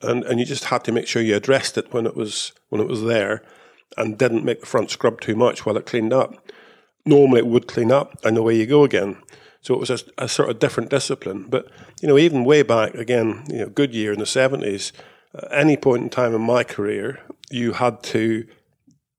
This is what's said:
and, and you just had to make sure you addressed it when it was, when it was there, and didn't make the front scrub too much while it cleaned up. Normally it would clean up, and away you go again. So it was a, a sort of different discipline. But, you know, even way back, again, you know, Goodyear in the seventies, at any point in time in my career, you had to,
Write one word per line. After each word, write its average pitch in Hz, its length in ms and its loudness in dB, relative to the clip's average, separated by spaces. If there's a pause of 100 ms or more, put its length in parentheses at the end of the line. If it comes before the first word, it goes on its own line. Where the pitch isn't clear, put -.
and, 120 220 -2
and 120 140 -2
you 123 60 0
just 135 200 -8
had 123 180 -2
to - 80 -4
make 117 160 -2
sure 120 160 -2
you 110 120 2
addressed 127 400 0
it - 160 -6
when 113 140 -2
it - 100 -6
was, 110 360 -8 (160)
when 107 140 -2
it 120 60 -2
was 113 160 -6
there, 110 380 0 (560)
and 110 200 -4
didn't 113 280 2
make 120 140 -2
the - 60 -20
front - 260 -2
scrub - 280 -2
too 107 160 -4
much 120 300 0
while 107 120 -2
it - 80 -8
cleaned 113 280 -2
up. - 380 -2 (540)
Normally 139 340 6
it 113 80 2
would 120 200 2
clean 120 240 0
up, - 320 0
and 110 140 2
away 113 180 2
you 110 100 2
go 147 180 6
again. 101 340 0 (440)
So - 120 -2
it - 60 -2
was 120 100 -4
a, 120 100 -4 (180)
a 127 120 -6
sort - 200 0
of 113 100 -6
different 123 300 -2
discipline. 101 600 -4
But, - 180 -2 (340)
you - 60 -4
know, 139 100 6
even 147 280 4
way 147 160 6
back, 110 320 2
again, 117 560 -2
you 127 80 -8
know, 110 80 -6
Goodyear 113 480 -2
in 101 60 -6
the 107 60 -6
seventies, 131 680 -2 (400)
at - 180 -14
any 147 240 4
point 127 280 0
in 120 60 -8
time 120 240 -2
in 110 80 -2
my 120 220 0
career, 104 560 -6 (320)
you 120 220 -4
had 120 300 -2
to, 113 420 -2 (720)